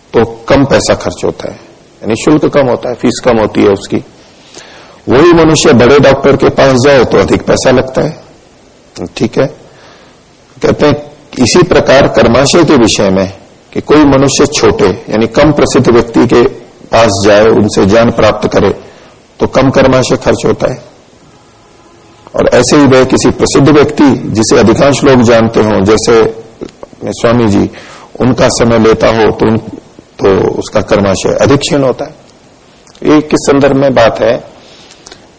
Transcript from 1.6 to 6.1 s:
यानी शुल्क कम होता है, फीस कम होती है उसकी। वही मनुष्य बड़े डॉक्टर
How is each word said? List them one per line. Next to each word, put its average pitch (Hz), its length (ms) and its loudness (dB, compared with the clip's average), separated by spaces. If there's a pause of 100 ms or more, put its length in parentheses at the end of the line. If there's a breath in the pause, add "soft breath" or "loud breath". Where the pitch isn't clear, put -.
यानी 107 120 -4
शुल्क 151 300 0
कम 139 220 0
होता 120 220 -4
है, 120 60 -6
फीस - 300 -4
कम 120 120 0
होती 107 240 -2
है 104 80 2
उसकी। 101 280 -4 (1120 loud breath)
वही 156 240 4
मनुष्य 156 400 2
बड़े 123 260 4
डॉक्टर 135 360 2